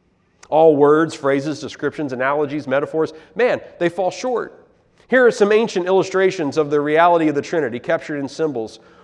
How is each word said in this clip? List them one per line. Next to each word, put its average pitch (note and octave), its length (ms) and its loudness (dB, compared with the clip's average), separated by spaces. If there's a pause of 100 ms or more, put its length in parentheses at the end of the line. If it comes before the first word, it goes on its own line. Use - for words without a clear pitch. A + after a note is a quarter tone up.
(480)
All D#3 280 4
words, D3+ 360 4
phrases, C#3 480 -4
descriptions, C#3 520 -8
analogies, C#3 560 -4
metaphors, D3 440 -2 (220)
man, G3+ 260 0 (200)
they E3+ 80 0
fall F3+ 240 -4
short. A#3 520 -8 (440)
Here B3+ 180 6
are G#3+ 60 6
some G3+ 180 2
ancient G3+ 360 0
illustrations F#3 720 0
of D3 140 0
the D3 100 2
reality E3 460 4
of D3 80 0
the C#3+ 80 -2
Trinity B2+ 380 -4
captured D#3 380 -6
in C#3 100 -6
symbols B2+ 500 -6 (240)